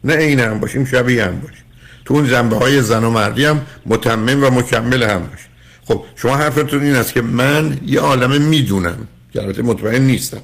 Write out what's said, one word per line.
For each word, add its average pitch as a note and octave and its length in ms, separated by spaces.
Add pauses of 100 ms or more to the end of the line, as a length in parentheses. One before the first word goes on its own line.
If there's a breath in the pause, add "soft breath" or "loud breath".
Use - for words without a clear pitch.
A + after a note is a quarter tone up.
نه C#3+ 120
عین D3+ 240
هم G#2+ 200
باشیم، B2+ 260
شبیه B2 400
هم F2 140
باشیم. - 240 (420 loud breath)
تو C3 80
اون D3 160
جنبه‌های B2 520
زن A2+ 220
و A2+ 60
مردی A2 360
هم D3+ 160 (240 loud breath)
متمم A2+ 580
و C3+ 60
مکمل B2 540
هم G#2 160
باشیم. - 300 (380 soft breath)
خب G#2 180 (100)
شما C3 220
حرفتون C#3+ 460
این C#3+ 120
است A#2 180
که B2+ 80
من C3+ 640
یه C3+ 140
عالمه C3+ 380
می‌دونم G#2+ 680 (260)
که - 80
البته G2+ 200
مطمئن A#2 400
نیستم. B2 420